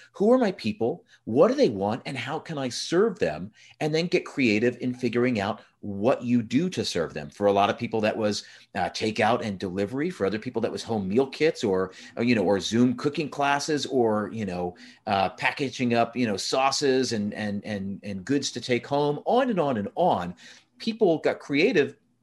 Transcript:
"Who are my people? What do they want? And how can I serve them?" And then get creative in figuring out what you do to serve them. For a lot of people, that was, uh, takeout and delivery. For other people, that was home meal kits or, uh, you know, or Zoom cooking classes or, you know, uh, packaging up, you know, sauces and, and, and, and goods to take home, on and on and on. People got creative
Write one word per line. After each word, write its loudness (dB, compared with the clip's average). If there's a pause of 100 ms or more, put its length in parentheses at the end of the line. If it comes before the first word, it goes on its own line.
(140)
"Who 4
are 8
my 2
people? -4 (200)
What 6
do 0
they 4
want? -2
And -8
how -6
can -8
I -2
serve 0
them?" -2 (260)
And -2
then 0
get 0
creative 2
in -2
figuring 0
out -2 (220)
what 0
you 2
do 0
to -4
serve -4
them. -10
For 0
a 6
lot 4
of -4
people, -4
that 0
was, -2 (320)
uh, -2
takeout 0
and -6
delivery. -4
For -2
other -2
people, -6
that 0
was -8
home -4
meal 2
kits 0
or, 0 (260)
uh, -2
you 4
know, 2
or 2
Zoom 2
cooking -4
classes -2
or, 2
you -6
know, -4 (320)
uh, 2
packaging -2
up, 2
you 2
know, 0
sauces 0
and, -2
and, -4
and, -6
and -10
goods 0
to -8
take -2
home, 0
on 2
and 0
on 0
and -4
on. 0 (440)
People 2
got 0
creative 2 (260)